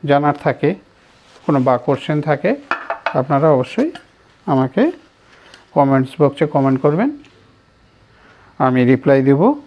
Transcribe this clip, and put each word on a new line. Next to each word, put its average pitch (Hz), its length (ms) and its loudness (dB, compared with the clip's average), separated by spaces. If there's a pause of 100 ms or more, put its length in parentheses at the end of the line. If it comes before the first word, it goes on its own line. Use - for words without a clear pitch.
জানার 143 280 2 (100)
থাকে, 147 320 -2 (680)
কোনো 143 140 0
বা 127 180 2
কোশ্চেন 151 440 -4
থাকে, 156 340 -2 (580)
আপনারা 139 380 0
অবশ্যই 151 400 -2 (540)
আমাকে 143 460 0 (800)
কমেন্টস 135 500 0
বক্সে 143 260 0
কমেন্ট 135 340 0
করবেন, 196 360 -2 (1400)
আমি 127 280 2
রিপ্লাই 135 380 2
দেব। 139 180 2 (260)